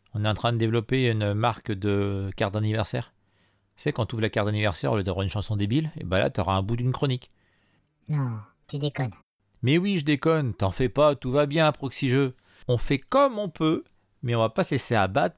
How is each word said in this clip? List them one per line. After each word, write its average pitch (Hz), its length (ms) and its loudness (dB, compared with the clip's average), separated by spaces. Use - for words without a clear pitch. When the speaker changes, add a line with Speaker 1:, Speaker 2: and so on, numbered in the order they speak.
Speaker 1:
On 107 100 -2
est - 20 0
en 107 60 2
train 120 200 0
de 117 40 0
développer 117 540 0
une 104 240 0
marque 110 360 -2
de 101 640 -2
cartes 104 200 -2
d'anniversaire. 107 580 -2
Tu - 80 -16
sais, 147 100 0
quand 113 140 -2
t'ouvres 110 160 -4
la 107 60 0
carte 104 180 0
d'anniversaire, 107 440 0
au 113 60 2
lieu 98 60 0
d'avoir 95 200 -2
une 98 60 -2
chanson 104 260 -4
débile, 117 420 0
et - 60 -8
bah 92 160 0
là, - 100 2
t'auras 95 260 0
un 95 60 0
bout 104 140 -2
d'une 123 160 0
chronique. 127 400 -4
Speaker 2:
Non, 131 280 -4
tu 147 100 -8
déconnes. 139 360 -4
Speaker 1:
Mais 139 160 4
oui, 196 200 0
je 151 60 -2
déconne, 147 500 0
t'en 95 180 0
fais 127 180 0
pas, 143 260 4
tout 127 160 -6
va 147 140 4
bien 151 200 2
à 151 60 4
Proxy 135 380 -4
Jeux. 131 260 2
On 123 100 2
fait 139 220 0
comme 262 400 2
on 208 80 -4
peut, 160 380 0
mais 120 140 -2
on 117 40 2
va 113 100 2
pas 175 160 0
se - 60 -8
laisser 123 240 0
abattre 107 420 0